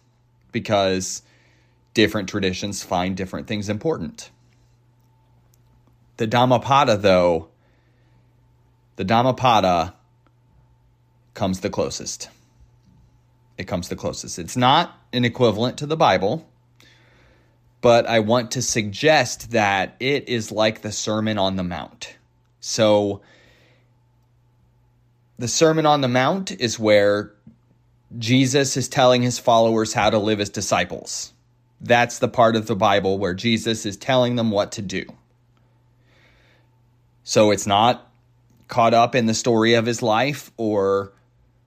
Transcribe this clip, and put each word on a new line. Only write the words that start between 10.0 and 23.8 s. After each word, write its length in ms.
comes 280
the 80
closest. 580
It 100
comes 200
the 80
closest. 420
It's 200
not 360
an 100
equivalent 540
to 80
the 100
Bible, 500
but 260
I 140
want 320
to 100
suggest 920
that 500
it 260
is 240
like 300
the 100
Sermon 460
on 180
the 80
Mount. 540
So, 600